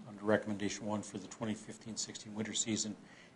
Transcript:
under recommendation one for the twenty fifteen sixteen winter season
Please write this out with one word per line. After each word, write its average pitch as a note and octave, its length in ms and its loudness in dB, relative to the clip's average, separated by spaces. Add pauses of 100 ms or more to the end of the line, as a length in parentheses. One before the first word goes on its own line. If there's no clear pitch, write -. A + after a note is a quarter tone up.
under G2+ 160 -10
recommendation G#2 640 4
one G#2 160 0
for - 160 -6
the - 100 -6
twenty A2 260 -2
fifteen G#2+ 420 -8
sixteen - 380 -6
winter G#2+ 200 -2
season G#2+ 420 2 (400)